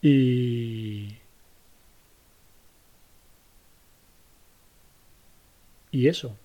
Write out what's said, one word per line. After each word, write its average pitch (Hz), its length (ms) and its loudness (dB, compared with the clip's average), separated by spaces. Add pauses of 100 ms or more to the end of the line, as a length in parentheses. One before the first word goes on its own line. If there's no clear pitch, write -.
Y, 117 1160 0 (4000)
y 131 160 2
eso 131 380 -2